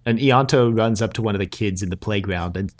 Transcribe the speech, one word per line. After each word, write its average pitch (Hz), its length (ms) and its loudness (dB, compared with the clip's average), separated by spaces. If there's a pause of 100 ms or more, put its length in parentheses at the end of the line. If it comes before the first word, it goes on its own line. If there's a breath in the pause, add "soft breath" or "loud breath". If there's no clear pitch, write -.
And 117 120 2
Ianto 131 580 4
runs 113 260 2
up 107 120 -2
to 113 80 -4
one 104 120 0
of 98 40 -2
the 98 80 -2
kids 101 360 -4
in 90 80 -4
the 90 60 -6
playground 90 600 -4
and 95 240 -6